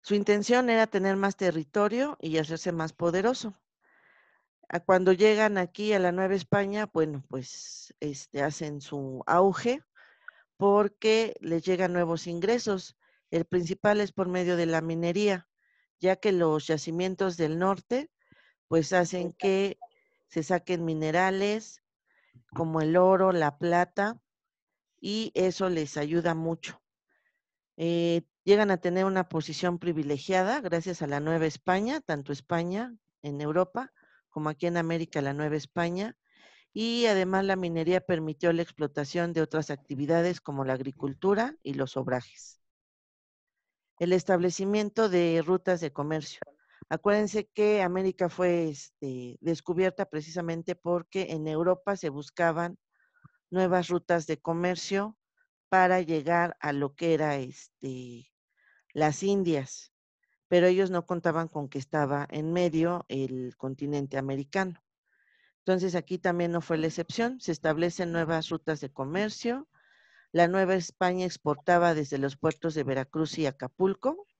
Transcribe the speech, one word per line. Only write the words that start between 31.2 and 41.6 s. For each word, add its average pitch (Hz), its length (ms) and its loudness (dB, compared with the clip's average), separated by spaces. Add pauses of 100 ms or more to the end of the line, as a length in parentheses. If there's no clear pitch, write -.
España, 202 520 -2
tanto 143 320 -6
España 180 640 -4 (260)
en 143 200 -8
Europa 180 500 -2 (380)
como 151 200 -6
aquí 156 180 -4
en 170 100 0
América, 165 440 -2
la 139 120 -4
Nueva 151 240 -2
España, 175 580 -4 (580)
y 233 340 0
además 190 360 2
la 196 140 2
minería 170 440 0
permitió 160 520 0
la 170 80 2
explotación 156 720 -4
de 160 80 0
otras 156 280 -2
actividades 147 720 0
como 139 240 -6
la 131 100 -2
agricultura 180 880 -2